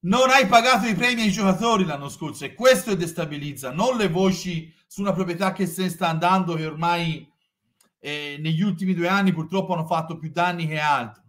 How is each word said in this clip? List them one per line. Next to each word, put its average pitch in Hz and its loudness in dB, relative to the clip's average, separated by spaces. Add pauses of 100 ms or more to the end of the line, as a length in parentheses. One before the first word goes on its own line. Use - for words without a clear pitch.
Non 247 4
hai 262 6
pagato 233 6
i 214 0
premi 240 0
ai 214 2
giocatori 202 2
l'anno 143 -8
scorso 143 -10
e - -10
questo 233 4
destabilizza, 147 -6
non 233 0
le 202 2
voci 180 -2 (140)
su - -10
una 202 0
proprietà 180 -2
che 190 -2
se 185 -4
ne 185 0
sta 175 -2
andando, 170 2
che 160 -4
ormai, 165 -4 (680)
eh, 147 -10
negli 160 -2
ultimi 185 -2
due 170 -2
anni 190 2
purtroppo 185 -2
hanno 160 -4
fatto 160 -4
più 156 -10
danni 175 -2
che 156 -4
altro. 135 -2